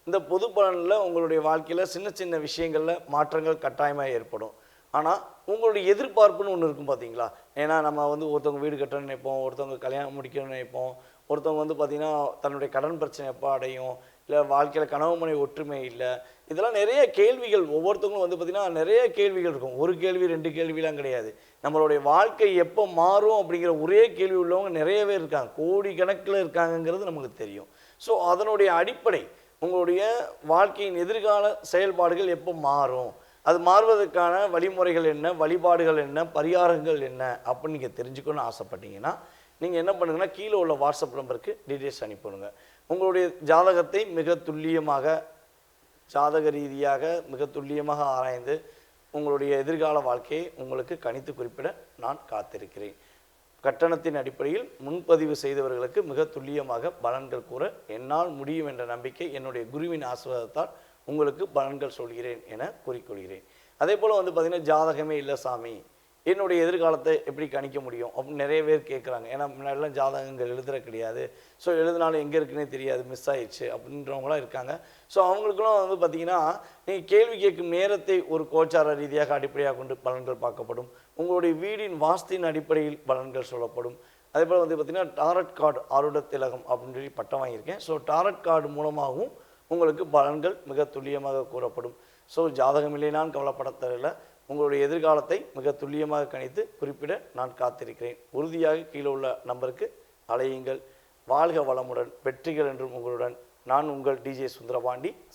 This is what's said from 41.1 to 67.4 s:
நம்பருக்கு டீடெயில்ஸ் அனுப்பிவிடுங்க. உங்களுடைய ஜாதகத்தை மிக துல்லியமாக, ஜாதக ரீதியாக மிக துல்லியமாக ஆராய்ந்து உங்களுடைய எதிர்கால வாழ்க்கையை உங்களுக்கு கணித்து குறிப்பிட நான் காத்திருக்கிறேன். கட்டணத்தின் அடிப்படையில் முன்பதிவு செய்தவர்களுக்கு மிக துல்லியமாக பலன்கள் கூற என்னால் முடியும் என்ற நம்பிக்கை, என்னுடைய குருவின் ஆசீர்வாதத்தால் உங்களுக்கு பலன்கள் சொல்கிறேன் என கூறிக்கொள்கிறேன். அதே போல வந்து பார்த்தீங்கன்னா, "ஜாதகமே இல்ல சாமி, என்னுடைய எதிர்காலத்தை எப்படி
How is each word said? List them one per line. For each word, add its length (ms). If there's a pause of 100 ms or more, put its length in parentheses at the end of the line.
நம்பருக்கு 540
டீடெயில்ஸ் 380
அனுப்பிவிடுங்க. 460 (360)
உங்களுடைய 440 (120)
ஜாதகத்தை 600
மிக 300
துல்லியமாக, 880 (840)
ஜாதக 420
ரீதியாக 760
மிக 180
துல்லியமாக 580
ஆராய்ந்து 600 (460)
உங்களுடைய 460
எதிர்கால 420
வாழ்க்கையை 580
உங்களுக்கு 420
கணித்து 340
குறிப்பிட 420 (220)
நான் 220 (100)
காத்திருக்கிறேன். 640 (680)
கட்டணத்தின் 540
அடிப்படையில் 640
முன்பதிவு 560
செய்தவர்களுக்கு 680
மிக 200
துல்லியமாக 680 (120)
பலன்கள் 420
கூற 280 (140)
என்னால் 420
முடியும் 380
என்ற 180
நம்பிக்கை, 480
என்னுடைய 340
குருவின் 360
ஆசீர்வாதத்தால் 680 (360)
உங்களுக்கு 500
பலன்கள் 320
சொல்கிறேன் 640
என 240 (140)
கூறிக்கொள்கிறேன். 560 (340)
அதே 200
போல 240
வந்து 100
பார்த்தீங்கன்னா, 300
"ஜாதகமே 480
இல்ல 260
சாமி, 480 (400)
என்னுடைய 400
எதிர்காலத்தை 600
எப்படி 220